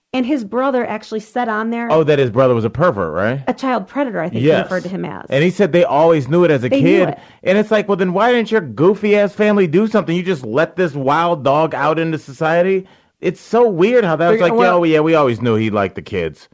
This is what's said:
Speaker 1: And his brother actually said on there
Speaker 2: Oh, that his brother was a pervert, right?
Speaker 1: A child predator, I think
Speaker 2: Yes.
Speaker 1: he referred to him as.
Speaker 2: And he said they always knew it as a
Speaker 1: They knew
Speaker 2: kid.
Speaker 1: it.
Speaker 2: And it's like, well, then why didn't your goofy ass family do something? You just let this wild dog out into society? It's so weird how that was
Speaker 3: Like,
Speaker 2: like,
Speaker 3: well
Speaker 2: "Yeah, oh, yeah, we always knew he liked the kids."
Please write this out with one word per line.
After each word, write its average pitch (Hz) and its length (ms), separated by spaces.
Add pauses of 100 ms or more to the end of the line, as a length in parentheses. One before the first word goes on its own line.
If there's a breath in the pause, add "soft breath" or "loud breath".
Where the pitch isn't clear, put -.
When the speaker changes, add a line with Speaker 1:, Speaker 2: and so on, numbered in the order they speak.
(120)
Speaker 1:
And 254 140
his 269 160
brother 247 420
actually 220 360
said 240 280
on 220 220
there 233 180
Speaker 2:
Oh, 160 140
that 147 160
his 131 140
brother 127 200
was 113 120
a 113 60
pervert, 101 440
right? 117 320
Speaker 1:
A 247 80
child 247 320
predator, 247 340
I 160 80
think 117 140
Speaker 2:
Yes. 151 140
Speaker 1:
he - 80
referred 185 180
to 175 60
him 180 160
as. - 260
Speaker 2:
And 143 140
he 180 60
said 180 200
they 170 140
always 151 440
knew 170 140
it 170 80
as 131 140
a 127 40
Speaker 1:
They 277 140
knew - 220
Speaker 2:
kid. 151 60
Speaker 1:
it. - 80 (260 loud breath)
Speaker 2:
And 185 120
it's 214 140
like, 214 160
well, 202 100
then 185 160
why 220 200
didn't 226 180
your 220 100
goofy 185 540
ass 208 180
family 208 360
do 185 180
something? 170 300
You 180 80
just 165 200
let 139 300
this 175 220
wild 147 480
dog 143 320
out 151 240
into 160 180
society? 175 680 (320 soft breath)
It's - 200
so 240 280
weird 220 340
how 165 140
that 165 140
was 220 100
Speaker 3:
Like, 175 100
Speaker 2:
like, 226 80
Speaker 3:
well 180 260
Speaker 2:
"Yeah, 165 100
oh, - 20
yeah, 151 40
we 160 140
always 127 260
knew 117 140
he 110 160
liked 101 240
the 82 80
kids." 80 520